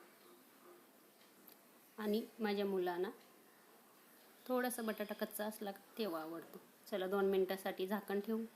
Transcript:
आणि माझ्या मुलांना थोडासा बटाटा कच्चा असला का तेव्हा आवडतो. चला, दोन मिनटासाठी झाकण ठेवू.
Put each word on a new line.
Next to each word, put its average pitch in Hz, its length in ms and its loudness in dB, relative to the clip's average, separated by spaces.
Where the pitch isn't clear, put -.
आणि 214 240 2
माझ्या 202 280 2
मुलांना 185 440 2
थोडासा 247 360 0
बटाटा 214 320 -2
कच्चा 208 320 -4
असला 214 240 -6
का 196 100 -10
तेव्हा 175 240 -2
आवडतो. 165 360 -10
चला, 185 160 0
दोन 196 240 4
मिनटासाठी 190 560 2
झाकण 196 340 0
ठेवू. 226 240 0